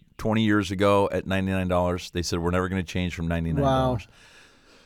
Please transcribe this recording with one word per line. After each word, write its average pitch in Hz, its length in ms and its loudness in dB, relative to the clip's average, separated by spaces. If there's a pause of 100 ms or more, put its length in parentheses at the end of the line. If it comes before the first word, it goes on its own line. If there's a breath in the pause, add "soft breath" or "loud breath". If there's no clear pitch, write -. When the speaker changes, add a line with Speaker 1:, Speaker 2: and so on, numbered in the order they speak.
(180)
Speaker 1:
twenty 110 260 0
years 104 280 2
ago 101 400 4
at - 160 -4
ninety-nine 95 400 -2
dollars. 90 440 0
They 87 100 -4
said, 85 180 -2
"We're 85 120 0
never 92 180 0
gonna 95 120 -2
change 87 320 -4
from 85 140 -4
ninety-nine 85 340 0
dollars." 131 460 0
Speaker 2:
Wow. - 60 -20 (720 soft breath)